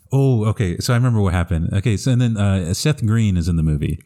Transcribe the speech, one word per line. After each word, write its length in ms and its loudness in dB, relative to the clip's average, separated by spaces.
oh, 340 2
okay. 320 -2
So 160 -2
I 20 2
remember 240 2
what 140 2
happened. 400 -2
Okay, 240 0
so 140 -2
and 100 2
then, 160 0
uh, 360 0
Seth 320 -2
Green 300 2
is 140 0
in 80 0
the 60 2
movie. 420 -2